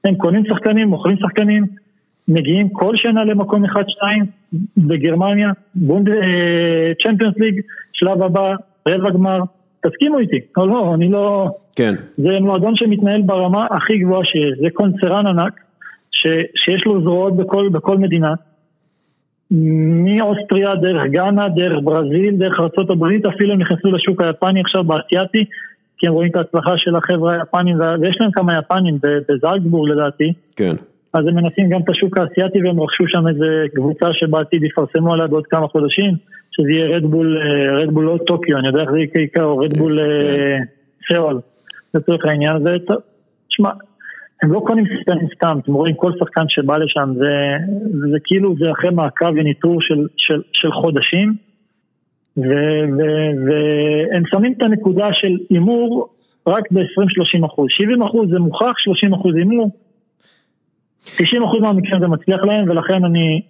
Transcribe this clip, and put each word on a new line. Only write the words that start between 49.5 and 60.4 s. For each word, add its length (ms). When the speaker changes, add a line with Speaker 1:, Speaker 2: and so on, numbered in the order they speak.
Speaker 1:
של, 260
של, 260
של 200
חודשים, 640
ו-, 60
ו-, 340
והם 800
שמים 300
את 60
הנקודה 500
של 240
הימור 580
רק 240
בעשרים, 380
שלושים 360
אחוז. 260
שבעים 320
אחוז 280
זה 80
מוכח, 400
שלושים 360
אחוז 220
הימור. 340